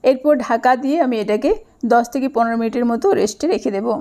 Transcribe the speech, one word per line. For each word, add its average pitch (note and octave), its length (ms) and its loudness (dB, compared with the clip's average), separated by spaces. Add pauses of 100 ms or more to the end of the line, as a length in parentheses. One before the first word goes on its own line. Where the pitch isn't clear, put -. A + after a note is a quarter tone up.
এরপর C4 280 2 (140)
ঢাকা B3 260 2 (100)
দিয়ে C#4+ 140 -2 (100)
আমি A#3+ 180 -2
এটাকে G#3+ 260 0 (420)
দশ A#3+ 120 4 (100)
থেকে C4+ 120 -2 (100)
পনেরো A3+ 240 0
মিনিটের A#3 300 -2
মতো A#3 160 -2 (120)
রেস্টে - 360 -2
রেখে A#3 220 -4
দেব। A3 120 -4 (120)